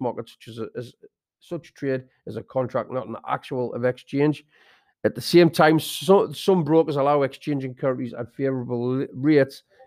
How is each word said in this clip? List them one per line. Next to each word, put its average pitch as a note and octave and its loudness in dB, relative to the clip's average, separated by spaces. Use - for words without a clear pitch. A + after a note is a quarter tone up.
market A2+ -6
such - -20
as A2+ -14
a, A2+ -8
as A#2+ -12
such - -14
trade C3 -4
as G#2+ -12
a A2+ -8
contract, B2 -4
not A#2+ -8
an A2+ -10
actual B2+ -6
of A#2+ -4
exchange. C#3 -2
At A2+ 0
the - -8
same E3+ 6
time, D#3+ 4
so, D#3+ 2
some F#3 2
brokers D3+ 2
allow C#3+ 2
exchanging C3+ -4
currencies B2+ -4
at A#2 -10
favorable B2+ -2
li-, C#3 -4
rates C#3 2